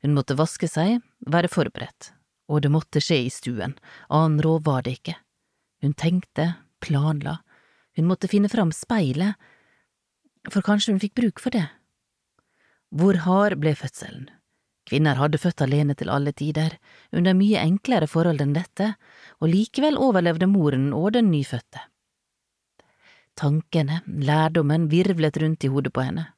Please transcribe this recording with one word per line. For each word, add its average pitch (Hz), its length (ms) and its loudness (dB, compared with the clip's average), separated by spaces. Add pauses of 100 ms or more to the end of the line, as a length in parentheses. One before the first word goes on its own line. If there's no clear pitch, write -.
Hun 147 120 2
måtte 139 240 0
vaske 160 320 -2
seg, 208 300 0 (260)
være 170 240 2
forberedt, - 640 -6 (340)
og 151 160 0
det 143 120 2
måtte 151 280 0
skje 160 240 0
i 131 80 -6
stuen, 120 400 -8 (360)
annen 151 320 2
råd 160 240 2
var 131 200 0
det 127 140 -6
ikke. - 160 -12 (680)
Hun 143 160 0
tenkte, 170 540 -2 (300)
planla, 147 580 -2 (580)
hun 160 80 0
måtte 185 240 -2
finne 202 200 2
fram 196 240 2
speilet, 185 600 -2 (1160)
for 202 120 0
kanskje 208 320 2
hun 190 80 0
fikk 208 160 -4
bruk 233 240 -2
for - 120 -4
det. 180 120 0 (1300)
Hvor 180 320 4
hard 190 360 2
ble 151 160 2
fødselen? - 520 -12 (580)
Kvinner 143 300 2
hadde 151 200 0
født - 240 -2
alene 143 320 0
til - 160 -6
alle 139 240 -2
tider, 156 400 -4 (400)
under 185 240 2
mye 202 240 2
enklere 180 480 0
forhold 165 320 0
enn 143 140 0
dette, 196 380 -4 (440)
og 160 140 2
likevel 269 480 0
overlevde 180 500 2
moren 143 460 2
og 185 180 0
den 226 160 4
nyfødte. - 560 -4 (1500)
Tankene, 156 680 -2
lærdommen 156 840 0
virvlet 170 500 2
rundt 156 240 -2
i 135 80 0
hodet 135 220 -2
på 131 100 -2
henne. 156 220 -6 (120)